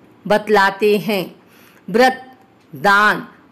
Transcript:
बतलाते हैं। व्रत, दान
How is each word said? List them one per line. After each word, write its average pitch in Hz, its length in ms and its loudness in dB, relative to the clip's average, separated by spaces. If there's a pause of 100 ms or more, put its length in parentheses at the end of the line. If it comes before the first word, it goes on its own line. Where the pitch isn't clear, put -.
(260)
बतलाते 208 720 0
हैं। 180 360 -6 (560)
व्रत, 247 460 0 (380)
दान 196 540 0 (240)